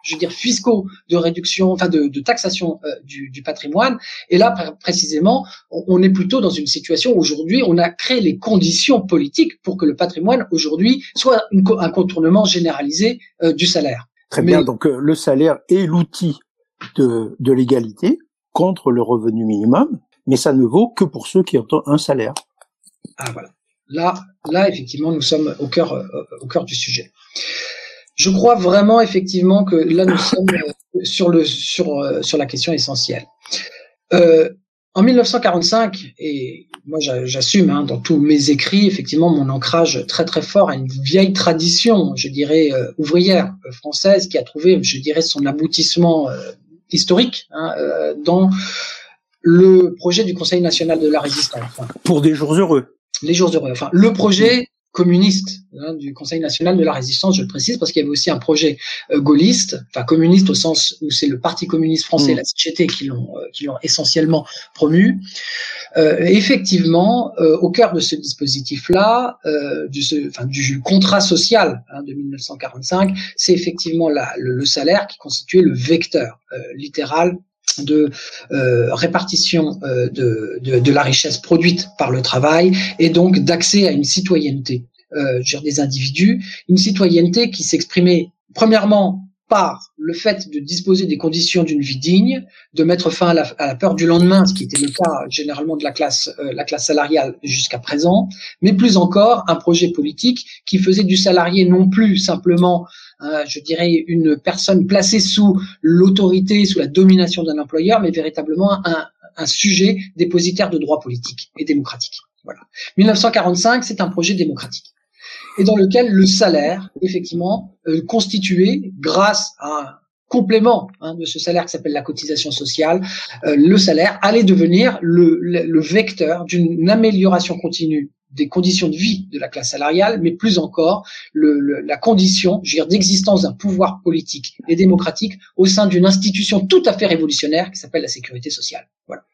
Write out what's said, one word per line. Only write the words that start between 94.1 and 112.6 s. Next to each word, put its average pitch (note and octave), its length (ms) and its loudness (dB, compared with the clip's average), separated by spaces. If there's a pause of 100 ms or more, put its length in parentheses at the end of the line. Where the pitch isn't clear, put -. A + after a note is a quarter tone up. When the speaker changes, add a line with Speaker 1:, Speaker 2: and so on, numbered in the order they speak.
Speaker 1:
ce F#3+ 80 2
qui F#3+ 120 -4
était - 120 -6
le C#3+ 120 0
cas D3 400 -4
généralement D3 460 -6
de D3+ 80 -8
la C#3+ 80 -4
classe, - 460 -4
euh, C#3 160 -8
la C#3+ 120 -8
classe D3 200 -6
salariale D3 560 0
jusqu'à C#3 380 -4
présent, F3 500 0 (320)
mais G3 120 4
plus G3 220 4
encore G3+ 520 4
un E3 80 2
projet E3+ 360 2
politique D3+ 540 -2 (220)
qui F#3+ 100 0
faisait F#3+ 260 2
du F#3 140 2
salarié F3+ 480 2
non F#3 240 4
plus G3+ 280 2
simplement, F3 680 0 (380)
euh, D3+ 240 -4
je D3 120 -12
dirais, E3 460 0
une D#3+ 320 0
personne F#3 480 0
placée F#3+ 340 2
sous G3+ 400 2 (220)
l'autorité, F#3+ 840 4
sous F#3+ 120 -2
la D3 80 -2
domination F#3 560 4
d'un D#3 160 -4
employeur, E3 440 0
mais E3+ 100 0
véritablement E3 720 -2
un, D#3+ 220 -4 (280)
un - 120 -8
sujet G3 500 0 (180)
dépositaire F3 540 0
de E3 80 -4
droits D3+ 220 -2
politiques B2 580 -12
et D#3 80 -6
démocratiques. C#3+ 540 -4 (240)
Voilà. - 160 -18 (380)